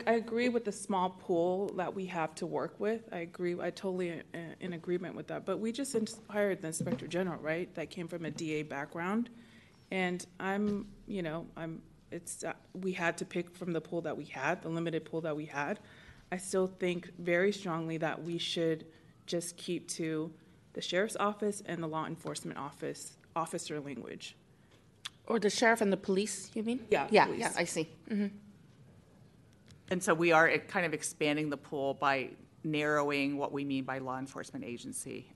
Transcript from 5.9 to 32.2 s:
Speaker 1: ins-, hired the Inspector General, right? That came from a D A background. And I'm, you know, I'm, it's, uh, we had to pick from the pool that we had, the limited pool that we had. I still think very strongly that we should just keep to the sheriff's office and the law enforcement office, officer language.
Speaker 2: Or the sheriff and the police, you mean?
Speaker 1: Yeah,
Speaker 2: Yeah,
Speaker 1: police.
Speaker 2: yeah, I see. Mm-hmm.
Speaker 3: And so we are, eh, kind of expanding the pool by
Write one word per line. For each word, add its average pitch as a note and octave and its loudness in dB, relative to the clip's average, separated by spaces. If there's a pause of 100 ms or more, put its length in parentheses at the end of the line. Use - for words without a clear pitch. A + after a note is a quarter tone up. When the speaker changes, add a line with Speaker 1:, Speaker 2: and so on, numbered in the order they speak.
Speaker 1:
ins-, G#3+ -2 (100)
hired G3+ 2
the D#3+ -4
Inspector E3+ -2
General, E3+ 0
right? D#3+ -2
That D3+ -6
came E3+ -6
from E3+ -6
a D3+ -2
D D#3 -2
A D3+ 0
background. E3+ -2 (640)
And F3+ 0 (140)
I'm, G3+ 0 (200)
you G3 -4
know, E3 -4 (100)
I'm, E3 -8 (300)
it's, - -8
uh, D#3+ -4 (200)
we F#3 -2
had E3+ 2
to G3 -4
pick F3 -4
from F3+ -4
the D#3+ 0
pool E3+ -4
that C#3+ -2
we D3+ -8
had, D3+ -2
the D#3+ -4
limited E3 0
pool E3 -4
that D#3 -2
we D3+ -4
had. D3 -4 (520)
I F#3 -2
still F#3 2
think F3+ -2
very F3+ 4
strongly E3 -2
that D#3 0
we E3+ -2
should D#3+ 0 (420)
just E3+ -4
keep - -6
to D#3+ -2 (420)
the - -8
sheriff's F#3+ 0
office G#3 0
and E3+ -4
the D#3+ -2
law D#3 -2
enforcement D#3 -6
office, C#3+ -8 (180)
officer E3 -4
language. - -10 (920)
Speaker 2:
Or A3+ 2
the G3+ 4
sheriff A#3 6
and G3+ 6
the F#3 6
police, G3 0
you A3 -2
mean? A#3+ -2
Speaker 1:
Yeah, D#3+ 6
Speaker 2:
Yeah, F3 10
Speaker 1:
police. - 0
Speaker 2:
yeah, F#3 2
I F3 4
see. E3 -2 (200)
Mm-hmm. G#3 2 (1600)
Speaker 3:
And F3+ 0
so F3+ 6
we E3+ 6
are, D#3+ 10
eh, C#3+ 6
kind F3 0
of D3+ 0
expanding D3+ 0
the C#3+ 0
pool C#3 0
by C3+ 2 (340)